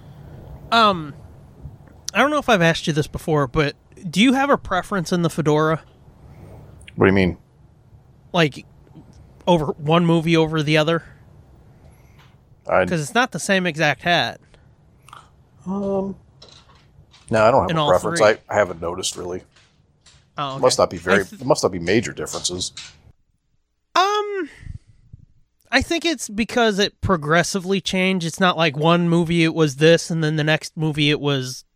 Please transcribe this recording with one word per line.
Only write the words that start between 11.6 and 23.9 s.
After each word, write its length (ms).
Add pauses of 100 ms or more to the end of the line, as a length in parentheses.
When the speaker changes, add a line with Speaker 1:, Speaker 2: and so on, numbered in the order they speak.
Speaker 2:
I 180
Speaker 1:
'Cause 160
it's 140
not 160
the 80
same 260
exact 380
hat. 360 (1300)
Speaker 2:
Um, 500 (1160)
no, 120
I 80
don't 100
have 100
Speaker 1:
In 60
Speaker 2:
a 40
Speaker 1:
all 80
Speaker 2:
preference. 300
Speaker 1:
three? 80
Speaker 2:
I, 100 (100)
I 80
haven't 240
noticed, 360
really. 260 (960)
Speaker 1:
Oh, 160
okay. 80
Speaker 2:
Must 160
not 140
be 60
very, 240
Speaker 1:
I 20
th- 200
Speaker 2:
must 200
not 80
be 80
major 340
differences. 580 (1200)